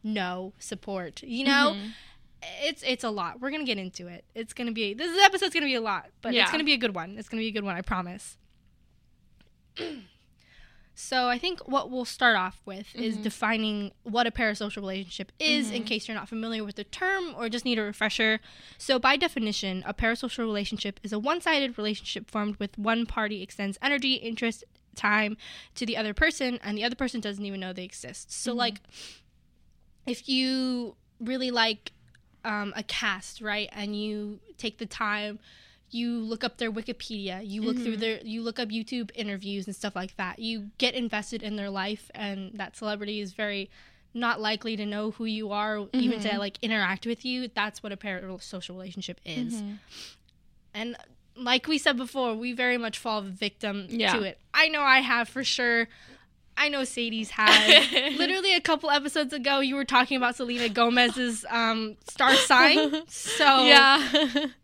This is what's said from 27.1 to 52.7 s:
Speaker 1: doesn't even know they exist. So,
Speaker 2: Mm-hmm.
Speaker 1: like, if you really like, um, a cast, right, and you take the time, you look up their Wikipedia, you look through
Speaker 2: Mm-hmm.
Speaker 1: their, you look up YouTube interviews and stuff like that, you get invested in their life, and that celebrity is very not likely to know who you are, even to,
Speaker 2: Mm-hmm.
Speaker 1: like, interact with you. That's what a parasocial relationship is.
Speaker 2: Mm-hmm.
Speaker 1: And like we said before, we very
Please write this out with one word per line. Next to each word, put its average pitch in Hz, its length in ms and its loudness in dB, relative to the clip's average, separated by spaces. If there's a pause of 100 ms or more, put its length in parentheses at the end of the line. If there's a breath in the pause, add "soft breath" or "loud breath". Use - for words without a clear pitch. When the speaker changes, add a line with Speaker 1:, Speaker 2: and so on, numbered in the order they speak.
Speaker 1:
doesn't 202 260 -6
even 196 140 -8
know 185 140 -8
they 185 100 -10
exist. - 480 -16
So, - 200 -6
Speaker 2:
Mm-hmm. 240 80 -2
Speaker 1:
like, 226 220 -2 (1200 loud breath)
if 247 240 -8
you 262 680 0 (240)
really 254 320 -2
like, 226 400 0 (520)
um, 208 320 -4
a 214 80 -8
cast, - 580 -6
right, 208 300 -4
and 208 280 -8
you 208 400 -6 (180)
take 220 200 -8
the 233 80 -10
time, 208 540 -4 (500 soft breath)
you 233 220 -4
look 226 320 -4
up 247 140 -6
their 226 140 -2
Wikipedia, 202 720 -8
you 208 200 -6
look 247 140 0
through 226 160 -4
Speaker 2:
Mm-hmm. 214 80 -4
Speaker 1:
their, 220 220 -2
you 226 200 -8
look 226 160 -6
up 233 100 -4
YouTube 226 460 -6
interviews 202 500 -6
and 196 100 -8
stuff 202 200 -8
like 190 220 -8
that, 185 220 -6
you 226 380 -6
get 247 160 2
invested 226 480 -4
in 208 140 -6
their 202 160 -6
life, 196 420 -6
and 196 420 -8
that 196 200 -10
celebrity 208 440 -6
is 196 140 -8
very 202 360 -4 (440 soft breath)
not 233 260 0
likely 220 380 -2
to 208 80 -4
know 208 260 -4
who 226 140 -8
you 214 260 -4
are, 208 420 -2
even 247 280 2
to, 214 80 -2
Speaker 2:
Mm-hmm. 202 80 0
Speaker 1:
like, 202 240 -4
interact 202 440 0
with 233 200 -4
you. 254 280 -4
That's 208 280 -4
what 208 100 -10
a 196 60 -8
parasocial 185 720 -10
relationship 185 560 -12
is. 233 300 -4
Speaker 2:
Mm-hmm. 208 180 -8 (1000 loud breath)
Speaker 1:
And 233 220 -8 (400)
like 247 320 2
we 311 100 2
said 269 200 2
before, 247 380 -2
we 240 180 -6
very 247 240 0